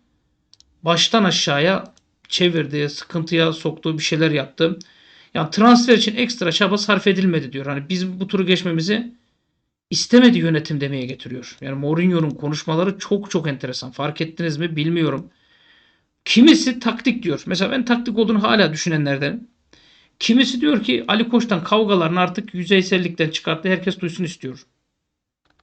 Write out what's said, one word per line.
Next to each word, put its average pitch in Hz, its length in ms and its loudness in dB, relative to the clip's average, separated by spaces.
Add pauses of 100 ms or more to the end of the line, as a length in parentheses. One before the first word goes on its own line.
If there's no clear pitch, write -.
(840)
baştan 175 400 2
aşağıya 165 720 0 (360)
çevirdi, 147 600 0
sıkıntıya 165 640 -2
soktu, 160 440 -6
bir 156 60 -6
şeyler 160 280 0
yaptı. 160 480 -2 (540)
Yani 160 160 -2
transfer 240 480 6
için 214 180 0
ekstra 240 360 -2
çaba 196 260 0
sarf 202 300 0
edilmedi 175 460 0
diyor. 135 120 -8
Hani 139 240 -6
bizim 185 300 -4
bu 190 80 -6
turu 190 180 -2
geçmemizi 180 680 -2 (760)
istemedi 240 480 6
yönetim 156 440 -2
demeye 135 240 -4
getiriyor. 127 560 -14
Yani 135 140 -8
Mourinho'nun 160 560 0
konuşmaları 160 680 -4
çok 202 320 -4
çok 156 160 -2
enteresan. 135 440 -8
Fark 151 300 -6
ettiniz 165 360 -6
mi 165 180 -4
bilmiyorum. 160 540 -2 (960)
Kimisi 254 540 6
taktik - 440 -4
diyor. 143 220 -4
Mesela 185 260 -2
ben 262 140 -2
taktik 240 320 0
olduğunu 214 260 2
hala 208 300 2
düşünenlerdenim. 147 760 -2 (720)
Kimisi 247 420 2
diyor 294 220 2
ki 247 240 -2
Ali 226 220 0
Koç'tan 233 340 0
kavgalarını 185 560 2
artık 180 340 -4
yüzeysellikten 180 760 0
çıkarttı. 160 400 -4
Herkes 185 300 -2
duysun 175 240 -6
istiyor. 131 420 -10 (960)